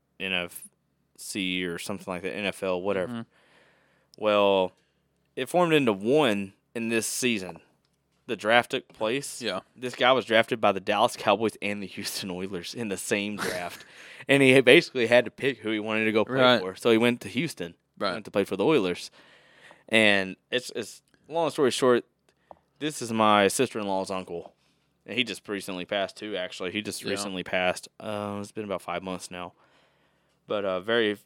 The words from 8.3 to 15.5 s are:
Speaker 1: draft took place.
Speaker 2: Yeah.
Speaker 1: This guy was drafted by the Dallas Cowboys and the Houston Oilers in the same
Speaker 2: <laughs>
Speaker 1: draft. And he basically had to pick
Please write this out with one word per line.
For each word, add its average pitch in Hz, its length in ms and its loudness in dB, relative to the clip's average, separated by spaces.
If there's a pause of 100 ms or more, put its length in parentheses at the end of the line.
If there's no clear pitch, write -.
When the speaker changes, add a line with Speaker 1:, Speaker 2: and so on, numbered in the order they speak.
Speaker 1:
draft 113 340 4
took - 160 -4
place. 127 560 -6
Speaker 2:
Yeah. 95 180 -4 (140)
Speaker 1:
This 120 220 -10
guy 123 160 6
was 123 120 2
drafted 113 360 2
by 107 100 4
the 98 80 0
Dallas 104 380 0
Cowboys 107 440 0
and 104 220 -6
the 95 60 -8
Houston - 420 -10
Oilers 90 440 -10
in 117 140 -8
the 95 80 -4
same 104 400 -4
Speaker 2:
<laughs> - 20 -10
Speaker 1:
draft. 90 460 -8 (440)
And 139 120 4
he 131 200 8
basically 123 480 6
had 120 160 6
to 107 80 -12
pick 127 260 -4